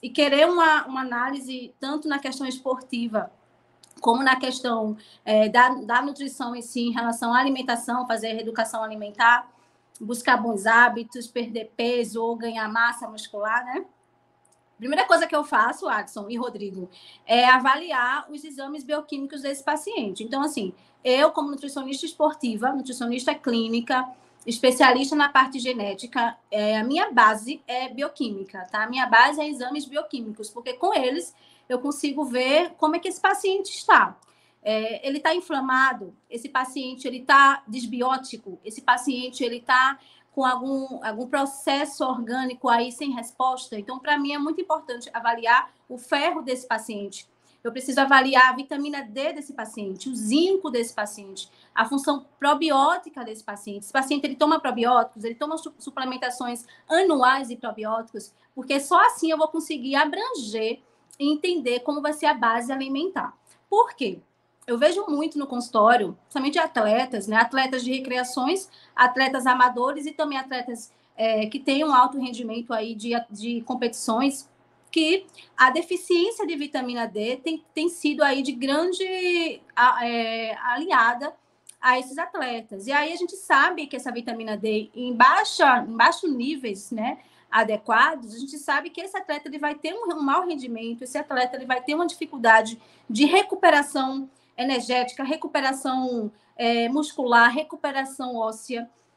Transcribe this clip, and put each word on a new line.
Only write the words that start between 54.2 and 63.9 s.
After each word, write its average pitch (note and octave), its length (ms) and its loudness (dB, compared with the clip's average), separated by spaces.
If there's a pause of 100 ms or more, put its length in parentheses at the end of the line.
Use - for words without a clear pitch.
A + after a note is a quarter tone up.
ele C#4 120 -4
toma D4+ 240 4
probióticos, A#3+ 640 2
ele A#3 100 -6
toma D4+ 240 -6
su-, D#4+ 220 -14
suplementações B3+ 840 -6 (220)
anuais C#4 600 4
de A#3 80 -10
probióticos, A3 760 -8 (220)
porque C4+ 260 -4
só F4 280 4
assim E4 240 0
eu D#4 60 2
vou D#4 100 2
conseguir D4+ 480 -6
abranger C#4 840 -2 (400)
e C#4+ 120 2
entender D4+ 480 -2
como C#4+ 220 -4
vai D4+ 120 0
ser D4+ 140 -2
a D4+ 80 4
base A#3 360 0
alimentar. C4+ 640 -4 (320)
Por A#4 280 2